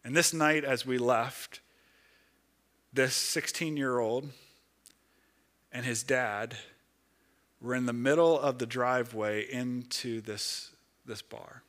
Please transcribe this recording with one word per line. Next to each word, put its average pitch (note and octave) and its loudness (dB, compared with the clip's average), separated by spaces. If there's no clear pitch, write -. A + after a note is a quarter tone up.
And C3 -2
this E3 4
night D#3 4
as C3 0
we B2+ 0
left, A#2+ 0
this C3 2
sixteen-year-old C#3 -2
and B2 -6
his A#2 -2
dad A#2 -2
were B2 -4
in B2 0
the B2 0
middle D3+ 6
of C3+ 0
the A#2+ 0
driveway A2+ 0
into B2 -4
this, - -8
this A2 -10
bar. - -18